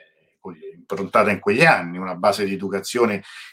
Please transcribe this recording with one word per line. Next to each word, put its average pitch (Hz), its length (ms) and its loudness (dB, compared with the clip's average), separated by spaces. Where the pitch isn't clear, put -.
come 92 180 -16
dire, - 140 -16
improntata 98 580 0
in 95 80 0
quegli 110 260 2
anni, 90 340 2
una 92 180 -6
base 101 280 0
di 98 100 -2
educazione 98 680 -2